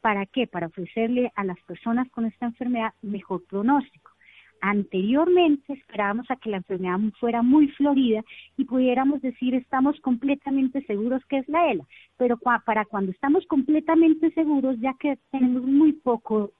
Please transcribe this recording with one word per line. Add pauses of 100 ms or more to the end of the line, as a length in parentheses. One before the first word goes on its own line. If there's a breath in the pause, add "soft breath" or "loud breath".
¿Para
qué?
Para
ofrecerle
a
las
personas
con
esta
enfermedad
mejor
pronóstico. (500 soft breath)
Anteriormente
esperábamos
a
que
la
enfermedad (220)
fuera
muy
florida (320 loud breath)
y
pudiéramos
decir,
"Estamos
completamente
seguros
que
es
la
ela", (320 loud breath)
pero
cua-,
para
cuando
estamos
completamente
seguros,
ya
que (120)
tenemos
muy
poco